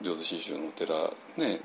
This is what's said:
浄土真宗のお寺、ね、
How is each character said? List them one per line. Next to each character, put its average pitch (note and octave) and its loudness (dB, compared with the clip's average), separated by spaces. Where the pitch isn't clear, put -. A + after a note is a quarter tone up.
浄 F2+ 2
土 D#2+ -2
真 E2 0
宗 D#2 -2
の D#2 -2
お D#2 -4
寺、 E2 0
ね、 B2 2